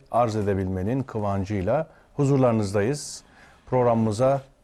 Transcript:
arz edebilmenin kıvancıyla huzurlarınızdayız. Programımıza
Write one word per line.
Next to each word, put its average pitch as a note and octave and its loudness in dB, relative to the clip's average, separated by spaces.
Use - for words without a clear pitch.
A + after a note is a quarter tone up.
arz A2+ 2
edebilmenin G2 -2
kıvancıyla G#2 -2
huzurlarınızdayız. B2 0
Programımıza A#2+ 2